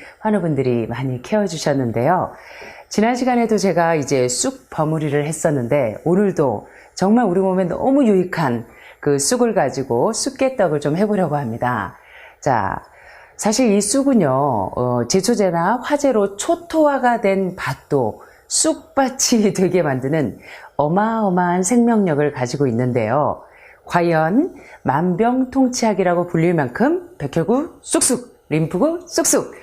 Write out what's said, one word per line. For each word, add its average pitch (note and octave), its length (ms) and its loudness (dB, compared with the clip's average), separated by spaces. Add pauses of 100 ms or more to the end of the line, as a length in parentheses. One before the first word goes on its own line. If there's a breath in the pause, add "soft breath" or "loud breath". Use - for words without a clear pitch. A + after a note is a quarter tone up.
(200 loud breath)
환우분들이 C3+ 720 0
많이 B2+ 340 -6
키워주셨는데요. D3+ 1080 -2 (580 loud breath)
지난 A3+ 260 2
시간에도 A#3+ 400 0
제가 E3+ 380 2
이제 C3 340 0
쑥 - 400 -4
버무리를 D3+ 560 -2
했었는데, C#3 800 -2
오늘도 E3 640 0 (260 loud breath)
정말 A3 300 2
우리 F#3 160 2
몸에 F#3+ 240 0
너무 C4+ 400 2
유익한 E3+ 640 0 (340 loud breath)
그 C#3+ 180 2
쑥을 A#3 360 0
가지고 C#3 580 0
쑥개떡을 G#3+ 680 -2
좀 D3+ 180 -2
해보려고 F#3+ 380 0
합니다. A2+ 600 -4 (440 loud breath)
자, A2+ 420 0 (540 loud breath)
사실 A3 360 2
이 G#3 100 4
쑥은요, B3 480 2 (440)
어, B2 340 0
제초제나 F#3+ 720 0
화재로 B3+ 540 0
초토화가 C#4+ 840 0
된 F#3+ 340 0
밭도 C3 680 -4 (260 loud breath)
쑥밭이 B3+ 1040 0
<laughs> - 20 -12
되게 F3+ 280 2
만드는 C3+ 560 -2 (380 loud breath)
어마어마한 F3+ 840 0
생명력을 G3 720 2
가지고 C3 340 -2
있는데요. A#2+ 760 0 (420 loud breath)
과연 F3 720 0 (280 loud breath)
만병통치약이라고 G3+ 1400 0
불릴 F3 280 2
만큼 G#3+ 640 0
백혈구 G3 640 -2
쑥쑥, - 540 -2 (120)
림프구 F#3 580 -2
쑥쑥, - 560 -2